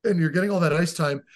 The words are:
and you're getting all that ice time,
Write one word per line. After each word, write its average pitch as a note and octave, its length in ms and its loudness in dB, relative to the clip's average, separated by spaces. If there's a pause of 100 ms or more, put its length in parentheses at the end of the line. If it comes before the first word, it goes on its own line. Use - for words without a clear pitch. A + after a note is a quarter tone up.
and G3+ 140 2
you're D#3+ 120 2
getting F#3 200 0
all F#3+ 100 0
that D#3 120 2
ice E3 220 0
time, C#3+ 280 -2 (140)